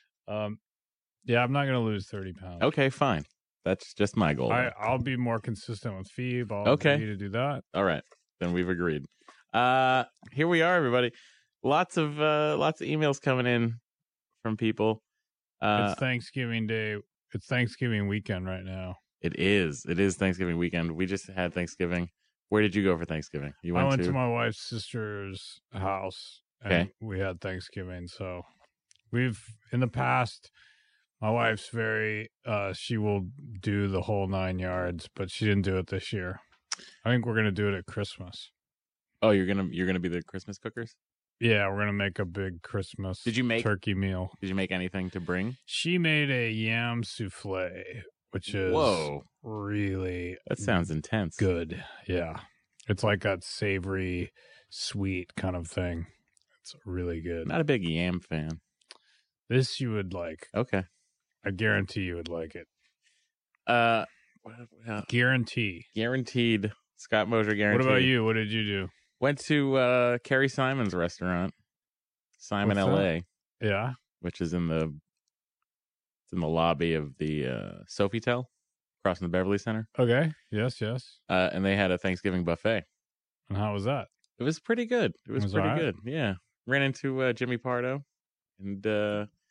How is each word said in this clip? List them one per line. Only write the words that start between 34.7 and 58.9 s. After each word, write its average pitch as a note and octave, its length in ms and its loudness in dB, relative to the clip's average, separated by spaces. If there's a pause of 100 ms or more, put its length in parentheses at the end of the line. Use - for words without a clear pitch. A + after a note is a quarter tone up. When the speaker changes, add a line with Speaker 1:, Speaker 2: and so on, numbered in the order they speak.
Speaker 1:
but F#2+ 160 -6
she - 140 -2
didn't G2+ 180 4
do F#2+ 140 2
it F2+ 100 -2
this - 260 -6
year. F#2 260 -6 (640)
I A2+ 60 0
think A#2+ 160 2
we're A2+ 100 -2
gonna A2 160 4
do G#2 180 2
it G2 60 0
at F#2 120 -8
Christmas. - 640 -8 (720)
Speaker 2:
Oh, A2 80 10
you're F#2+ 160 6
gonna, G2 240 2
you're F2+ 160 0
gonna F#2 120 2
be F2 100 -2
the F2 120 -2
Christmas F#2+ 380 -12
cookers? A#2 340 -10 (460)
Speaker 1:
Yeah, G#2+ 300 4
we're G2 100 -4
gonna G#2 140 0
make G2 260 -2
a G2+ 60 0
big F2 360 -6
Christmas F#2+ 600 -6
Speaker 2:
Did A#2 120 0
you B2+ 80 2
make A#2 200 0
Speaker 1:
turkey G#2 320 0
meal. F#2 340 -2 (120)
Speaker 2:
Did G2 80 -4
you F#2+ 60 -2
make F#2+ 160 -2
anything F#2 400 -4
to F#2 80 -6
bring? F#2 460 -4
Speaker 1:
She - 320 -2
made D#3 320 2
a B2 220 0
yam A2+ 520 0
souffle, F#2 680 -6 (580)
which - 240 -6
is F#2+ 200 2
Speaker 2:
Whoa. D#2+ 500 2 (180)
Speaker 1:
really F#2+ 960 -4 (100)
Speaker 2:
That - 120 -4
sounds F2 320 2
intense. E2+ 440 -2
Speaker 1:
good. E2+ 480 0 (240)
Yeah. E2+ 320 -4 (480)
It's G#2 160 0
like G#2 180 2
that F#2+ 220 -2
savory, F#2 880 -2 (380)
sweet F#2+ 640 -4
kind F#2 200 -2
of E2+ 120 -4
thing. E2+ 380 -2 (560)
It's - 140 -20 (100)
really F2+ 360 -4
good. E2+ 260 -6
Speaker 2:
Not E3+ 140 0
a - 40 2
big C3 180 2
yam F2 360 0
fan. D#2+ 400 -6 (920)